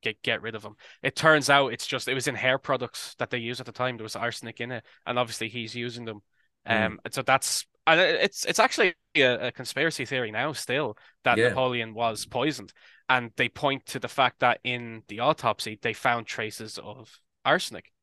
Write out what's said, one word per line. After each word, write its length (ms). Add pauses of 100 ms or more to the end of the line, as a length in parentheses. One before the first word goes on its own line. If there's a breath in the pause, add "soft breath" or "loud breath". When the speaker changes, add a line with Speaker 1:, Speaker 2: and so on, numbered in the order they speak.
Speaker 1:
get, 200
get 180
rid 140
of 100
him. 120 (260 loud breath)
It 140
turns 340
out 240
it's 120
just, 220
it 60
was 140
in 60
hair 220
products 640
that 120
they 80
used 220
at 60
the 60
time. 260
There 60
was 120
arsenic 440
in 120
it, 120 (220 soft breath)
and 120
obviously 300
he's 260
using 320
them. 160 (440)
Speaker 2:
Mm. 200
Speaker 1:
Um, 180
and 80
so 100
that's, 440 (200)
and 140
it, 220
it's, 220
it's 140
actually 360 (220)
a, 320
a 40
conspiracy 540
theory 240
now 220
still 440 (280 soft breath)
that 120
Speaker 2:
Yeah. 140
Speaker 1:
Napoleon 440
was 320
poisoned, 460 (360 soft breath)
and 280
they 120
point 380
to 120
the 100
fact 320
that 240
in 440
the 120
autopsy 600
they 100
found 340
traces 520
of 420 (240)
arsenic 480 (100)